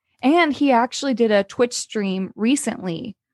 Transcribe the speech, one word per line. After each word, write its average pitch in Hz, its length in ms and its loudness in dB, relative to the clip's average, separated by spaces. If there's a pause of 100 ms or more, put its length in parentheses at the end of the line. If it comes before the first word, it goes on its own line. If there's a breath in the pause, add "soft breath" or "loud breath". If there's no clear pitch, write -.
(240)
and 311 300 4
he 285 180 2
actually 247 420 0
did 220 180 2
a 202 120 4
Twitch 240 300 -2
stream 190 640 -6
recently 208 800 -4 (180)